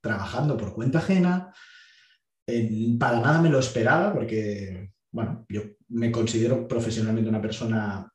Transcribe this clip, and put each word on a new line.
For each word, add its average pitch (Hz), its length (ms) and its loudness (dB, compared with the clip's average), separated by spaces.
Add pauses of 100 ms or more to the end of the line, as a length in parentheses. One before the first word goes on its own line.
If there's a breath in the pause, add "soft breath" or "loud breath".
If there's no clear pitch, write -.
trabajando 117 560 -2
por 95 160 -6
cuenta 123 260 0
ajena, 185 540 2 (920 loud breath)
en, 117 500 0
para 120 220 2
nada 151 220 4
me 160 80 6
lo 135 100 4
esperaba, 127 540 2
porque, 104 800 -4 (180)
bueno, 117 380 -6
yo 104 120 -6 (280)
me 117 220 0
considero 113 560 0
profesionalmente 110 640 0
una 107 120 0
persona 107 720 -4